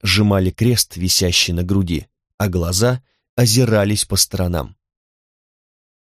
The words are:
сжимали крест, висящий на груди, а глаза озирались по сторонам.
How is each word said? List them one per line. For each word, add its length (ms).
сжимали 480
крест, 460
висящий 560
на 100
груди, 440
а 120
глаза 520
озирались 680
по 140
сторонам. 580